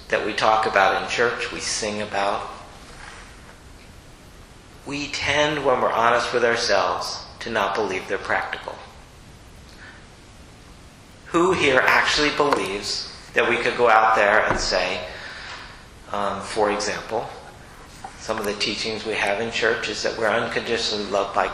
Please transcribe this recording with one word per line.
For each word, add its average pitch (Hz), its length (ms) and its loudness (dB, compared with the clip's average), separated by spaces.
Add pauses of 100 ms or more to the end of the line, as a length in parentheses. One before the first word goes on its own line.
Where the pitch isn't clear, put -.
that - 160 0
we 107 80 -2
talk 110 320 4
about 95 360 4
in 95 80 -8
church, 120 420 0
we 85 80 -8
sing 104 420 -4
about, 101 480 -2 (2250)
we 143 240 -6
tend, 147 540 0
when 127 160 4
we're 104 120 2
honest 117 420 4
with 120 100 4
ourselves, 95 840 0 (140)
to 113 100 -8
not 101 260 0
believe 95 320 -2
they're 98 100 -2
practical. - 580 -4 (2500)
Who 180 260 4
here 131 320 4
actually 147 500 4
believes 101 800 0 (200)
that 117 140 4
we 117 100 2
could 117 200 -2
go 120 120 6
out 110 260 6
there 104 320 6
and - 120 0
say, 92 460 -2 (1080)
um, 98 300 -2
for 104 300 0
example, 101 580 -4 (880)
some 110 180 -4
of 107 80 -4
the 104 100 -2
teachings 110 500 -4
we 110 80 -4
have 101 260 0
in 113 120 -2
church 117 360 0
is 104 160 -6
that 110 140 -2
we're 113 100 0
unconditionally 113 760 -2
loved 101 280 -2
by 95 200 2